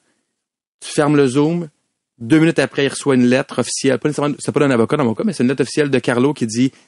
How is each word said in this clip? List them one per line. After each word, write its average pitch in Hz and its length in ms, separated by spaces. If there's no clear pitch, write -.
Tu - 100
fermes 147 240
le 143 120
Zoom. 151 420
Deux 120 200
minutes 160 200
après, 139 260
il 131 40
reçoit 135 260
une 123 100
lettre 127 340
officielle. 127 380
Pas 151 120
nécessairement, 147 280
c'est - 140
pas 143 80
d'un 143 120
avocat 117 260
dans 120 80
mon 113 100
cas, - 80
mais 220 100
c'est - 100
une 123 60
lettre 139 140
officielle 147 260
de 131 100
Carlo 127 340
qui 127 120
dit, « 120 260